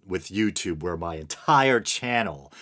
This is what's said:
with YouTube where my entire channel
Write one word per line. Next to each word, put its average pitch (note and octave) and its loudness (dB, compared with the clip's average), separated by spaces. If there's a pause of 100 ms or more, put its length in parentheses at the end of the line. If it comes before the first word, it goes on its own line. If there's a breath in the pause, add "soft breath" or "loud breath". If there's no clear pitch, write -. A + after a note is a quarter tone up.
with F#2 -4
YouTube F#2+ -2
where F2 -4
my E2 -6
entire C3 2
channel A2 -2 (100)